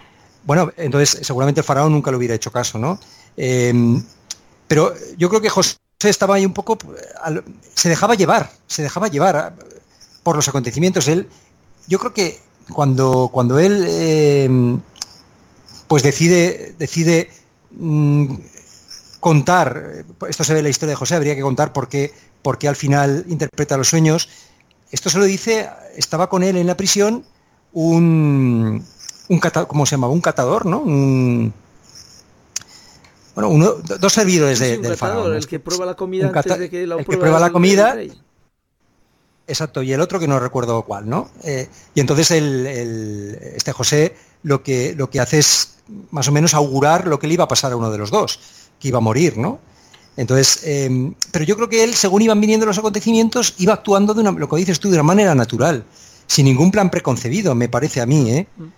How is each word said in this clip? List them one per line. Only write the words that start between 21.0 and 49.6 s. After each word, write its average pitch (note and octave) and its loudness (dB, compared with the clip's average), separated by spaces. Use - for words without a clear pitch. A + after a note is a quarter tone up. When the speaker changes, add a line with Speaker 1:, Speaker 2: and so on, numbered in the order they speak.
Speaker 1:
habría D3 0
que C3+ -6
contar C#3 -2
por C3+ -6
qué, C#3+ -4
por B2+ -2
qué D3 -2
al C#3 -2
final C#3+ 0
interpreta D3+ -4
los C3+ 0
sueños. D#3+ 2
Esto F3 -6
se E3 -2
lo G3+ 4
dice, G3+ -2
estaba E3 -2
con F#3 0
él F#3 0
en F3 0
la F3+ 0
prisión G3+ 0
un, D3 2
un F3 2
cata-, - -2
¿cómo C#3+ 0
se - -2
llamaba? B2+ 0
Un E3+ 0
catador, D#3 -2
¿no? F#3+ -2
Un, C3 0
bueno, G#2 -2
uno, D#3+ 6
do-, - -8
dos F#3+ 2
servidores E3 2
Speaker 2:
Sí, B2+ 0
Speaker 1:
de, A#2+ 0
Speaker 2:
sí, - -8
un G#2 -6
Speaker 1:
del A#2+ -4
Speaker 2:
catador, E3+ -4
Speaker 1:
faraón, - -
¿no? D#3 -4
Speaker 2:
el D3+ -10
que D#3 -10
prueba F3+ -6
la F3+ -8
comida F#3 -4
Speaker 1:
Un - 0
cata-, F3+ 0
Speaker 2:
antes - -
de F3+ -8
que F3 -8
la E3+ -6
Speaker 1:
el C#3 -8
que F#3 0
Speaker 2:
pruebe - -
Speaker 1:
prueba D#3+ 4
la F3 4
Speaker 2:
el, F3 0
Speaker 1:
comida, G3 6
Speaker 2:
el - 4
rey. - -6
Speaker 1:
exacto, D3 -6
y C3 -2
el C3+ 0
otro F3+ -2
que D#3+ 0
no C#3 2
recuerdo A#2+ -2
cuál, G#2 -10
¿no? D#3 -4
Eh, C3+ -8
y D#3 2
entonces D3 2
el, D3 0
el, A2 -8
este - -6
José D3 0
lo C#3 -2
que, C3+ -4
lo C3+ -4
que C#3 -2
hace C#3 2
es - 0
más C#3 -4
o C#3+ 0
menos D#3 2
augurar D3 2
lo D3+ 0
que - -6
le D#3 0
iba F3 2
a - 0
pasar B2+ -2
a A#2+ -4
uno A#2 -4
de G#2 -6
los G#2 -6
dos, G3+ -2
que C#3 -8
iba B2 2
a - 4
morir, A#2 2
¿no? F3+ -4